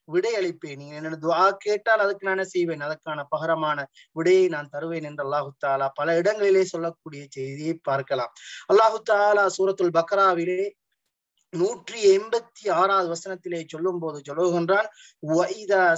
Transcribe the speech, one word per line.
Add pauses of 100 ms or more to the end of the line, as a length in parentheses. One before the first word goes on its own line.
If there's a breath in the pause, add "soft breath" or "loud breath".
விடை
அளிப்பேன்.
நீங்க
என்னோட
துஆ
கேட்டால்
அதுக்கு
நான்
என்ன
செய்வேன்?
அதற்கான
பகரமான (240 soft breath)
விடையை
நான்
தருவேன்
என்று
அல்லாஹு (160)
தஆலா
பல
இடங்களிலே
சொல்லக்கூடிய
செய்தியை
பார்க்கலாம். (400 loud breath)
அல்லாஹு (140)
தஆலா
சூரத்துல்
பக்ராவிலே (800)
நூற்றி
எண்பத்தி
ஆறாவது
வசனத்திலே
சொல்லும்
போது
சொல்லுகின்றான், (400 loud breath)
"வஇதா